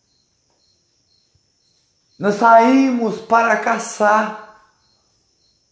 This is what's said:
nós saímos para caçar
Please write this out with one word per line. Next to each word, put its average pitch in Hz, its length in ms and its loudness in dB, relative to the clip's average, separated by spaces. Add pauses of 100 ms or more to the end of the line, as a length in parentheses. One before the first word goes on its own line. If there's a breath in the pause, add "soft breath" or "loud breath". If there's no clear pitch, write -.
(2250)
nós 202 180 -2
saímos 233 840 2
para 226 360 0
caçar 214 1040 -4 (1080)